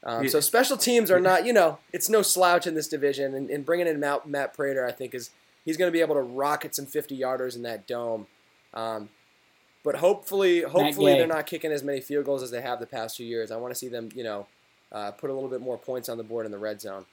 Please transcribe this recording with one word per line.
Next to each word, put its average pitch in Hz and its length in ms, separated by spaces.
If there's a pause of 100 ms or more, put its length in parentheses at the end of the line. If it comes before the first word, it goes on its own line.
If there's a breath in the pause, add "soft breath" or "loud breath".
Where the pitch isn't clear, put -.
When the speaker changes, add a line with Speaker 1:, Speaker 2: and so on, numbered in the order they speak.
Speaker 1:
Um, 117 200
Speaker 2:
Yeah. 135 60
Speaker 1:
so 151 100
special 254 380
teams 240 320
are 185 80
Speaker 2:
Yeah. 180 60
Speaker 1:
not, 185 220
you 247 80
know, 165 260 (120)
it's - 180
no 214 120
slouch 180 460
in 165 80
this 151 120
division, 139 460
and, 135 160
and 143 160
bringing 170 220
in 156 120
Matt, 143 280
Matt 143 260
Prater, 135 320
I 120 60
think, 127 240
is, 120 160 (340)
he's 160 120
gonna 180 140
be 165 100
able 156 140
to 143 60
rocket 135 540
some 143 100
fifty-yarders 127 720
in 120 80
that 113 240
dome. 117 400 (460)
Um, 110 360 (760)
but 143 120
hopefully, 185 680
Speaker 3:
Matt 139 100
Speaker 1:
hopefully 147 420
Speaker 3:
Gay. 139 60
Speaker 1:
they're 165 80
not 156 200
kicking 160 240
as 143 120
many 139 180
field 143 240
goals 139 180
as 120 80
they 120 100
have 123 180
the 117 60
past 113 320
few 120 80
years. 113 260
I 110 60
wanna 123 180
see 127 140
them, 117 260
you 123 80
know, 104 240 (440)
uh, 104 200
put 139 180
a 135 40
little 135 160
bit 123 120
more 123 160
points 127 320
on 117 80
the 117 60
board 113 220
in 107 60
the 101 60
red 104 240
zone. 98 320